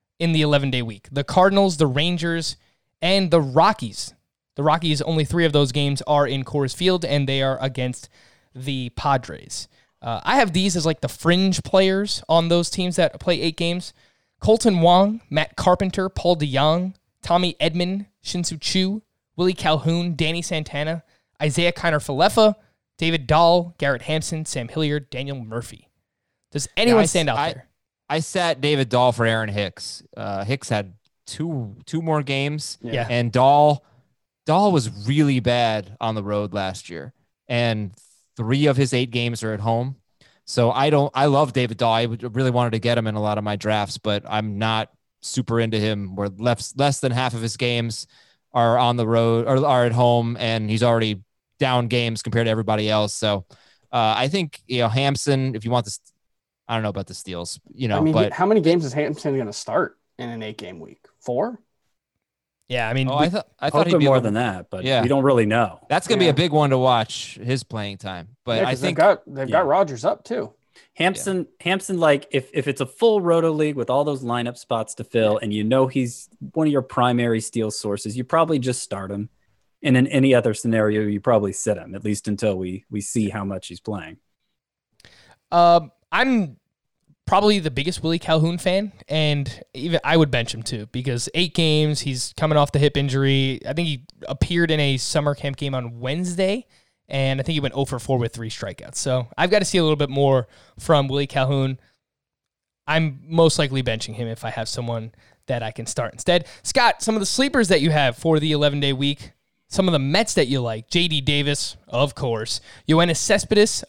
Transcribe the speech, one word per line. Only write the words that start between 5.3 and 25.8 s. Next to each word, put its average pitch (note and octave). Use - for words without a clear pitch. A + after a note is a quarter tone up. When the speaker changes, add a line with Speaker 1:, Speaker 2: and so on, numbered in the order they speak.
Speaker 1:
of D#3
those C#3+
games C#3+
are D3
in C3+
Coors C#3
Field, F3+
and C#3+
they C3+
are C3+
against B2+
the C3
Padres. -
Uh, A#2
I G#3
have A3
these F#3+
as, E3
like, D#3+
the C#3
fringe F#3
players F#3+
on E3+
those E3+
teams F3+
that E3
play F3
eight D#3+
games. E3+
Colton G#3+
Wong, F#3+
Matt D3+
Carpenter, F#3
Paul F3+
DeYoung, D#3
Tommy F3
Edman, F3+
Shin-Soo F3
Choo, F#3+
Willie F#3
Calhoun, E3
Danny E3
Santana, D#3
Isaiah E3+
Kiner-Falefa, F3
David E3
Dahl, E3+
Garrett C#3
Hampson, D#3
Sam A#2+
Hilliard, D3
Daniel C3+
Murphy. A2+